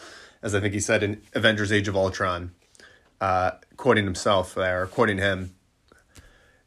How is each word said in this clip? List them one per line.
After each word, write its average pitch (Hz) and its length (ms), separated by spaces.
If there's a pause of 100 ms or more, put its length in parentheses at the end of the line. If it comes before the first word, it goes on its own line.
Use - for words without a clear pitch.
(440)
as 107 100
I 101 60
think 98 160
he 104 40
said 110 220
in 104 220 (100)
Avengers 107 380
Age 101 160
of 98 80
Ultron, 92 560 (680)
uh, 92 320 (260)
quoting 110 280
himself 95 500
there, 92 320
quoting 107 300
him. 95 380 (1120)